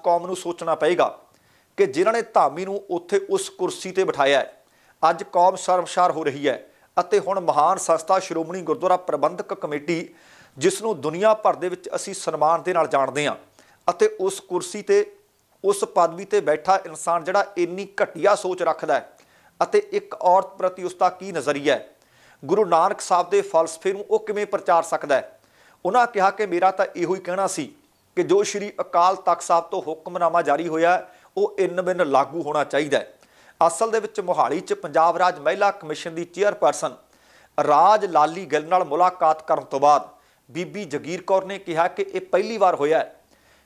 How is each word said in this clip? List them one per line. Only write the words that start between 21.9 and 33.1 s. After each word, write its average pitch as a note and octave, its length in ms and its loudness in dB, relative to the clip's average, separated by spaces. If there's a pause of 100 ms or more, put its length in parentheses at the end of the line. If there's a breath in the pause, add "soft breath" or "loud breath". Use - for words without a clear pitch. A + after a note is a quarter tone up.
ਗੁਰੂ G3 220 0
ਨਾਨਕ E3+ 360 2
ਸਾਹਿਬ F3+ 280 0
ਦੇ G3+ 140 2
ਫਲਸਫੇ E3 500 -2
ਨੂੰ G3+ 160 -10
ਉਹ G#3+ 100 2
ਕਿਵੇਂ G#3 280 -6
ਪ੍ਰਚਾਰ F3+ 380 2
ਸਕਦਾ D3+ 300 -2
ਹੈ। - 240 -4 (460 soft breath)
ਉਹਨਾਂ A#3 220 4
ਕਿਹਾ G3 240 2
ਕਿ G#3 140 -4
"ਮੇਰਾ F3+ 260 2
ਤਾਂ F#3+ 140 0 (100)
ਇਹੋ F3 200 -2
ਹੀ F#3+ 40 -8
ਕਹਿਣਾ F#3+ 300 -4
ਸੀ D3+ 160 -6 (520)
ਕਿ F3 60 2
ਜੋ E3+ 200 4
ਸ਼੍ਰੀ G3+ 280 -6 (100)
ਅਕਾਲ F#3 360 2
ਤਖਤ F3 240 0
ਸਾਹਿਬ E3+ 220 2
ਤੋਂ F#3 180 -6
ਹੁਕਮਨਾਮਾ E3+ 600 -2
ਜਾਰੀ D#3+ 260 0
ਹੋਇਆ, E3 400 2 (300 loud breath)
ਉਹ G3+ 220 -2
ਇੰਨ F3+ 220 0
ਬਿੰਨ F3+ 240 0
ਲਾਗੂ C#3 380 0
ਹੋਣਾ D3 220 -2
ਚਾਹੀਦਾ C#3+ 320 0
ਹੈ।" G2+ 160 -6 (480 soft breath)